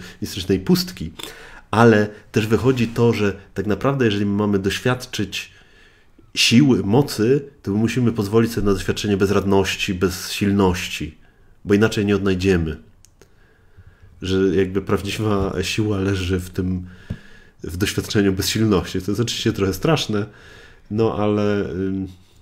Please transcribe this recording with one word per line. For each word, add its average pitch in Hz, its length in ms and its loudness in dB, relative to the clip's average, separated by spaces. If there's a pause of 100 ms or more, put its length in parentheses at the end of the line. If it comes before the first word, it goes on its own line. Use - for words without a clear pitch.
(220)
mistycznej 98 380 -2
pustki, 180 520 -2 (580)
ale 107 380 6 (240)
też 110 140 0
wychodzi 113 420 2
to, 117 240 2
że 104 240 0 (180)
tak 95 120 -4
naprawdę, 127 380 0
jeżeli 104 220 0
mamy 101 320 0
doświadczyć 101 920 -4 (840)
siły, 117 500 4
mocy, 131 600 2 (180)
to 98 80 -6
musimy 113 420 0
pozwolić 113 400 2
sobie 101 140 -2
na 101 80 4
doświadczenie 101 420 -2
bezradności, 98 800 2
bezsilności, 90 1200 -2 (460)
bo 101 100 2
inaczej 107 320 2
nie 101 100 2
odnajdziemy. 92 600 0 (1500)
Że 92 140 -2 (200)
jakby 95 260 0
prawdziwa 98 800 -2
siła 107 360 -2
leży 95 420 -2
w 90 100 -10
tym, 92 360 -4 (800)
w 85 120 -10
doświadczeniu 101 560 0
bezsilności. 95 680 0
To 92 80 -6
jest 104 100 -2
oczywiście 113 320 -2
trochę 95 220 0
straszne, 107 520 0 (640)
no 107 280 0
ale, 104 520 0
ym, 95 380 -4 (340)